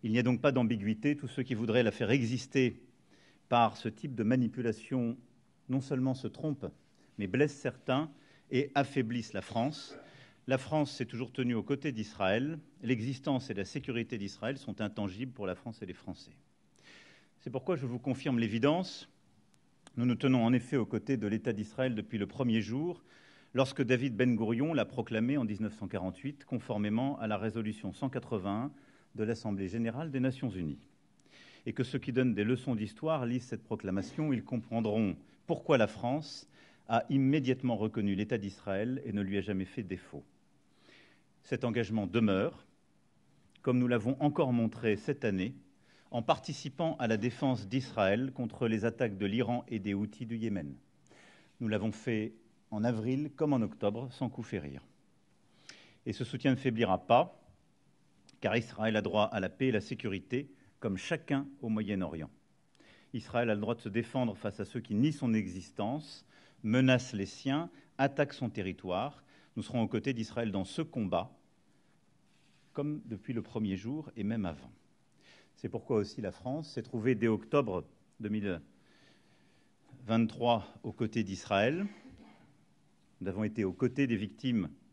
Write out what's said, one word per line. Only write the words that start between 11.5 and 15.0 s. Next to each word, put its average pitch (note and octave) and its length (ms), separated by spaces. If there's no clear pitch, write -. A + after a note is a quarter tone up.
aux A2 80
côtés C#3 300
d'Israël. A2 680
L'existence B2+ 680
et - 20
la G2 100
sécurité A#2+ 540
d'Israël G#2+ 400
sont - 240
intangibles G#2 520